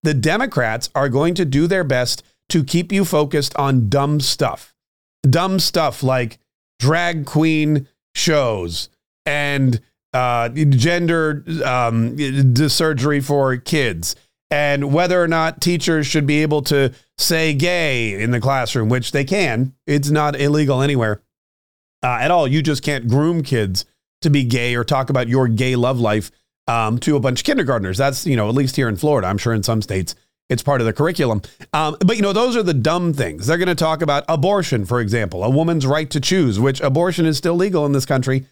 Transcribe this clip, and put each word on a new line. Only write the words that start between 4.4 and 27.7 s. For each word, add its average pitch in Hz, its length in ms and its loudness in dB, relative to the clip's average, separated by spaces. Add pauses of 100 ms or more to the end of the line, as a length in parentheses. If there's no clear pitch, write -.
Dumb 185 300 2
stuff 156 420 -2
like 127 380 -2 (400)
drag 160 480 0
queen 151 600 2 (280)
shows 110 760 -2 (380)
and, 143 520 0 (360)
uh, 120 340 0
gender, 156 920 0 (200)
um, 120 520 0
d-, 139 540 2
surgery 147 500 0
for 135 380 0
kids, 117 580 -4 (340)
and 143 420 0
whether 175 300 2
or 170 60 2
not 165 340 0
teachers 165 440 0
should 147 200 0
be 147 160 2
able 151 220 0
to 139 280 2 (260)
say 160 360 0
gay 135 680 0
in 113 120 0
the 123 100 0
classroom, 123 480 0
which 123 220 0
they 143 120 0
can. 131 500 0 (140)
It's 147 220 0
not 151 320 0
illegal 143 400 2
anywhere, 120 400 0 (840)
uh, 123 160 0
at 143 120 2
all. 165 160 2
You 151 140 2
just 147 220 -2
can't 131 240 -4
groom 151 360 2
kids 104 420 -2 (360)
to 160 80 0
be 139 140 4
gay 120 320 0
or 120 80 0
talk 135 260 -2
about 127 200 0
your 127 180 2
gay 127 280 0
love 123 240 0
life, 107 320 0 (360)
um, 117 320 0
to 147 160 0
a 139 40 2
bunch 131 220 -2
of - 40 -8
kindergartners. 120 520 0